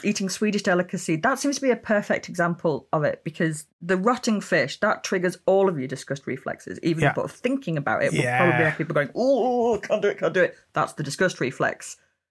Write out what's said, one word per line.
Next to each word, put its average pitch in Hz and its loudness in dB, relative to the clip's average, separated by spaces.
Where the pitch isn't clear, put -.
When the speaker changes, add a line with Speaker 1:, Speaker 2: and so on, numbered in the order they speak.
Speaker 1:
eating 202 -2
Swedish 208 -2
delicacy, 180 0
that 247 0
seems 277 -2
to - -8
be 269 4
a 226 2
perfect - -2
example 170 -2
of 151 2
it, - -2
because 160 -4
the 185 0
rotting 226 2
fish, 147 0
that - 0
triggers 180 0
all 190 6
of 170 0
your 131 -4
disgust 139 -8
reflexes. - -8
Even 160 2
Speaker 2:
Yeah. 143 4
Speaker 1:
the - -2
thought - 0
of - -10
thinking 247 -4
about 110 0
it 139 0
will - 2
Speaker 2:
Yeah. 123 0
Speaker 1:
probably - 4
have 156 0
people 156 -4
going, 147 0
"Oh, 240 2
can't 214 0
do 202 2
it, - -2
can't 160 0
do 180 2
it." - 0
That's - -2
the - -6
disgust 175 -2
reflex. - -4